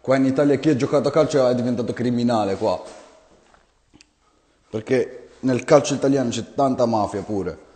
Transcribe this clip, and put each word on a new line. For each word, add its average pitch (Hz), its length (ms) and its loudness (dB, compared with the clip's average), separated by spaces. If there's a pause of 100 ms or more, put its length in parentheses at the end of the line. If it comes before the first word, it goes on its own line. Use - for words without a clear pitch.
Qua 131 160 0
in 135 80 2
Italia 139 320 2
chi 151 140 0
ha 151 40 4
giocato 135 320 0
a 139 60 0
calcio 143 340 2
è 123 80 2
diventato 120 380 -2
criminale 117 640 0
qua. 95 260 -2 (1900)
Perché - 600 -4 (120)
nel 123 220 -2
calcio 147 320 4
italiano 135 360 0
c'è 110 220 -8
tanta 131 320 0
mafia 104 380 -2
pure. 95 340 -6 (200)